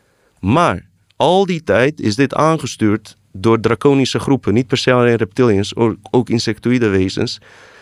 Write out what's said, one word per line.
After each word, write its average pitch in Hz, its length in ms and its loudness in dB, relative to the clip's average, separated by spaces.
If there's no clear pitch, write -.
Maar 117 480 0
al 180 300 2
die 170 180 -6
tijd 123 360 0
is 107 140 -2
dit 131 200 0
aangestuurd 131 840 -2
door 113 280 0
draconische 123 580 0
groepen, 113 360 -2
niet 127 120 0
per 131 100 -4
se - 160 0
alleen 120 240 2
reptilians, 107 600 0
o-, 113 200 0
ook 120 180 0
insectoïde 117 600 -2
wezens. 95 520 -4